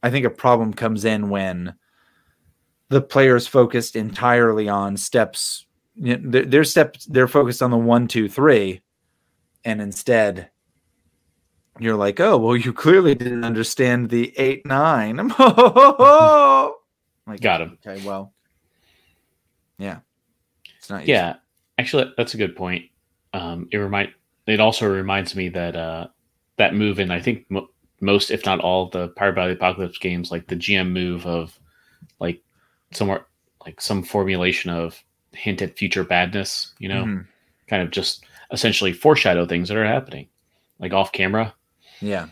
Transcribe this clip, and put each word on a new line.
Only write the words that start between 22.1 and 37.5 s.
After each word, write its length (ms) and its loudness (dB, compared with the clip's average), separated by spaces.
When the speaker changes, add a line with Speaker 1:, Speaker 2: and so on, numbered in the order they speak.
Speaker 2:
that's 180 -6
a 20 -12
good 200 -6
point. 300 -8
Um, 360 -10
it 60 -6
remind-, 360 -4
it 100 2
also 280 2
reminds 500 -4
me 140 -6
that, 260 -8
uh, 320 -10
that 180 0
move 240 0
in, 140 -2
I 80 -4
think, 280 -6
mo-, 200 -8
most, 320 0
if 120 -6
not 140 -2
all, 300 -2
the 220 -8
Powered 260 -2
by 100 -2
the 60 -4
Apocalypse 460 -4
games, 340 -8
like, 160 -12
the 80 -8
G 180 -4
M 180 -2
move 320 -6
of, 320 -8
like, 240 -8
somewhere, 360 -4
like, 160 -20
some 220 -4
formulation 720 -4
of 280 -8
hint 300 -6
at 160 -10
future 240 -4
badness, 800 -4
you 80 -12
know, 160 -4
Speaker 1:
Mm-hmm. 160 -6